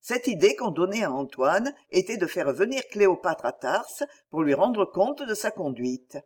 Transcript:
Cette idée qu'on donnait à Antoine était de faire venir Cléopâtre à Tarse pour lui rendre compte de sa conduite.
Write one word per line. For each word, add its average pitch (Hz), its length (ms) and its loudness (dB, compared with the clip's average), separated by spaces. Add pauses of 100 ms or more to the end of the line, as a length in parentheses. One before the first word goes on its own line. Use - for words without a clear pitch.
Cette 247 260 -4
idée 196 280 4
qu'on 233 160 -4
donnait 185 320 0
à 165 80 0
Antoine 143 640 0 (160)
était 190 280 0
de 180 80 2
faire 151 260 -2
venir 240 380 0
Cléopâtre 185 560 2
à 120 60 -2
Tarse - 520 -2 (240)
pour 160 140 -2
lui 143 120 4
rendre 208 300 2
compte 254 380 0
de 226 120 -4
sa 214 160 -2
conduite. 127 760 -6